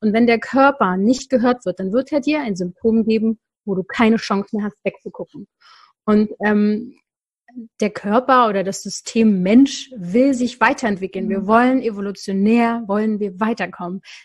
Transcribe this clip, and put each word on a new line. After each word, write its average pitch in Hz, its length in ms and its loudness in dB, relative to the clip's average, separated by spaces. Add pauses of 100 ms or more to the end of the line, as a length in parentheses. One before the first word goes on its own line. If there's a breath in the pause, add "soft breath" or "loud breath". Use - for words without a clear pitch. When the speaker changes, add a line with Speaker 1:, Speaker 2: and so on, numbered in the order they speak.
Speaker 1:
Und 214 120 0
wenn 226 160 4
der 233 100 4
Körper 262 580 2
nicht 226 340 0
gehört 247 360 0
wird, 180 140 -4
dann 190 120 -6
wird 262 200 -2
er 294 80 0
dir 302 220 0
ein 214 120 -4
Symptom 208 500 0
geben, 220 360 0 (240)
wo 196 100 -4
du 185 80 -2
keine 226 340 0
Chance 202 400 -4
mehr 208 100 -4
hast, 196 180 -10
wegzugucken. - 640 -12 (580 soft breath)
Und, 214 240 2 (140)
ähm, 208 500 0 (840)
der 208 100 0
Körper 247 580 2
oder 196 160 -2
das 190 180 -8
System 208 600 0
Mensch 254 540 4
will 226 380 0
sich 240 260 -4
weiterentwickeln. 202 680 -2
Wir 196 120 -2
Speaker 2:
Mhm. 185 60 -6
Speaker 1:
wollen 247 360 4
evolutionär, 208 1040 0
wollen 208 340 -2
wir 190 200 -6
weiterkommen. 190 600 -6 (240 loud breath)